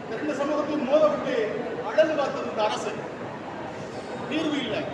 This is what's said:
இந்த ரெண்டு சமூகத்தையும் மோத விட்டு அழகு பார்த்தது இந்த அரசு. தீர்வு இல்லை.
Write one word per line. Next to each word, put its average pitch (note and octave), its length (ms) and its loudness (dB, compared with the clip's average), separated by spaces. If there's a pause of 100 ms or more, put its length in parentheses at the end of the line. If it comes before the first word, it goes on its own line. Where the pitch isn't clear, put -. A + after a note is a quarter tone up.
இந்த A3 120 -8
ரெண்டு D4 200 -2
சமூகத்தையும் D4 540 0
மோத D4+ 180 8
விட்டு F#4+ 280 2 (520)
அழகு A3 260 6
பார்த்தது C4 360 0
இந்த G#3+ 140 0
அரசு. G#3 280 0 (1400)
தீர்வு D4+ 300 0
இல்லை. G#3 220 -2 (120)